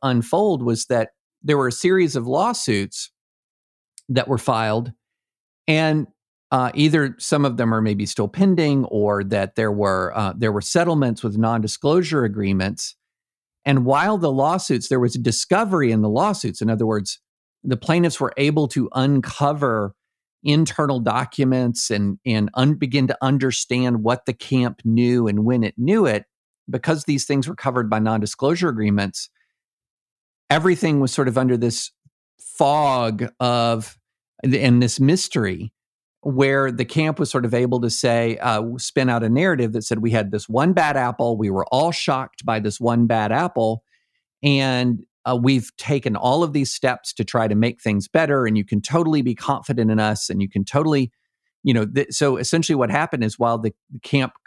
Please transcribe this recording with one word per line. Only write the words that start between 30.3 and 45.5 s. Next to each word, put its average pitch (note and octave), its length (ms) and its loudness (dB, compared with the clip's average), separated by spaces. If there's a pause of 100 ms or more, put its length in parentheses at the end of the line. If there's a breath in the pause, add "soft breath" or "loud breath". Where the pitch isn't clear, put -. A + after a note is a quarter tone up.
everything D#3 520 2
was C3 100 0
sort C#3 160 0
of A#2+ 100 0
under B2+ 200 2
this A#2+ 340 -4 (480)
fog B2+ 880 0 (120)
of, A#2 600 -2 (440)
and B2 380 4
this A#2+ 180 0
mystery, A#2+ 720 0 (480)
where C3+ 500 0
the A#2+ 140 -4
camp D#3 340 -2
was D3+ 100 -2
sort A#2+ 160 -2
of A2+ 80 -2
able B2 260 0
to A#2 100 -2
say, A#2 500 0
uh, A2 240 -2 (140)
spin B2+ 320 -2
out A#2 140 0
a A2 60 0
narrative B2+ 440 2
that A2 100 -4
said, A2+ 160 -4
"We A2 120 -2
had G#2 200 0
this G#2 180 -6
one C#3+ 240 2
bad D3+ 240 2
apple. B2 400 0
We G#2 140 0
were F#2+ 160 -2
all D#3 240 2
shocked - 520 -4
by A2+ 160 -2
this G#2 200 -4
one A#2+ 260 2
bad A2 260 2
apple. A#2 520 0 (600)
And, C3 600 2 (200)
uh, B2 160 0
we've B2+ 360 2